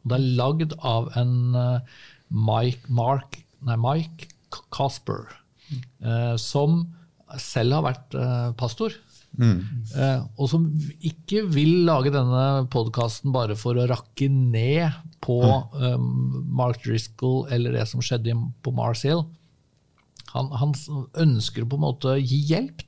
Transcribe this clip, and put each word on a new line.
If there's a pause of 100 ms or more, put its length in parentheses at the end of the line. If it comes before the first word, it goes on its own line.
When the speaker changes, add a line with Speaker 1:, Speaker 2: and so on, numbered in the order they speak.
Speaker 1:
Og
det
er
laget
av
en, (160)
eh, (280)
Mike,
Mark, (240)
nei,
Mike (160)
K-,
Cosper, (420)
eh,
som (540)
selv
har
vært,
eh,
pastor, (320)
Speaker 2:
Mm. (300)
Speaker 1:
eh, (100)
og
som (320)
ikke
vil
lage
denne
podcasten
bare
for
å
rakke
ned (300)
på,
Speaker 2:
Mm.
Speaker 1:
eh, (520)
Mark
Driscoll
eller
det
som
skjedde
i, (220)
på
Mars
Hill. (1120)
Han,
han
s-, (260)
ønsker
på
en
måte
å
gi
hjelp